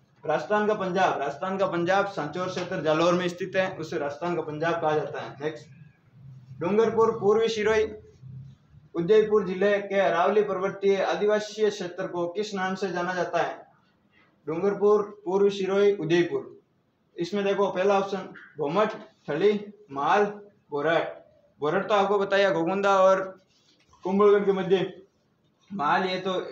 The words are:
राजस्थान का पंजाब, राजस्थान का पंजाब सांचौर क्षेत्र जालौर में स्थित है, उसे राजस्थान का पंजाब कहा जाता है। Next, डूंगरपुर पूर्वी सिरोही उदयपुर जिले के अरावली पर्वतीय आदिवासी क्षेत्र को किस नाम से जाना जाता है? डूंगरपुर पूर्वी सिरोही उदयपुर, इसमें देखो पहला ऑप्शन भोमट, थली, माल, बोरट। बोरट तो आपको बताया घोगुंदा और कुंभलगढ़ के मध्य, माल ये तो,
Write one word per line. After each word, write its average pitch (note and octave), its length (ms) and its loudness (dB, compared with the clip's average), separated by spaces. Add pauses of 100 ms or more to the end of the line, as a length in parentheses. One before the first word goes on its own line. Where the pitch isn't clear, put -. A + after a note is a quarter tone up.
(240)
राजस्थान G3+ 420 0
का G#3+ 80 2
पंजाब, F#3 460 0
राजस्थान F#3 380 -4
का F#3+ 80 2
पंजाब F3+ 400 0
सांचौर F3 420 -6
क्षेत्र F3+ 340 -6
जालौर E3 320 2
में F3+ 140 0
स्थित F3 280 -8
है, F#3 200 2
उसे D#3+ 220 -8
राजस्थान D#3+ 380 -4
का D#3 60 -2
पंजाब D3+ 380 -4
कहा D#3 140 0
जाता C3+ 260 -4
है। - 200 -12
Next, D#3 260 -8 (920)
डूंगरपुर G#3+ 500 2 (100)
पूर्वी G#3+ 280 4
सिरोही A3 380 2 (1080)
उदयपुर G#3 520 4
जिले G3 320 2
के G3 220 -2
अरावली F#3 420 2
पर्वतीय F#3+ 600 0
आदिवासी G#3 680 0
क्षेत्र F#3 360 -6
को E3+ 220 -4
किस G3+ 260 -6
नाम F#3 200 -4
से F#3+ 180 -4
जाना F3+ 220 -4
जाता E3+ 240 -2
है? - 180 -2 (880)
डूंगरपुर G3+ 560 2 (220)
पूर्वी G3 260 2
सिरोही G3 460 2
उदयपुर, D#3+ 540 0 (680)
इसमें G3 280 -4
देखो G3 260 0
पहला G3 280 2
ऑप्शन F#3+ 300 -4 (300)
भोमट, D3+ 340 0 (360)
थली, G3 440 0 (180)
माल, D#3+ 340 2 (460)
बोरट। D3 480 -2 (420)
बोरट F3 280 0
तो G#3+ 60 2
आपको G3 240 2
बताया G3 320 2
घोगुंदा F#3+ 480 2
और F#3+ 240 6 (840)
कुंभलगढ़ G3+ 400 4
के G3 80 2
मध्य, F#3 500 0 (680)
माल F#3 340 0
ये F#3 160 -2
तो, F#3 320 -4